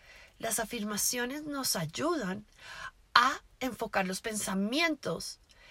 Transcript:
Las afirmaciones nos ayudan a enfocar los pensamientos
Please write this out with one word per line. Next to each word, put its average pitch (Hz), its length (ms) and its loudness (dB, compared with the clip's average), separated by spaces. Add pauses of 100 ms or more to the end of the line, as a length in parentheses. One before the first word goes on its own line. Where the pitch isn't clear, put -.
(380)
Las 226 200 0
afirmaciones 240 840 -2
nos 277 320 -2
ayudan 208 680 0 (680)
a 254 260 6 (200)
enfocar 214 460 0
los 185 140 -4
pensamientos 214 1200 0 (300)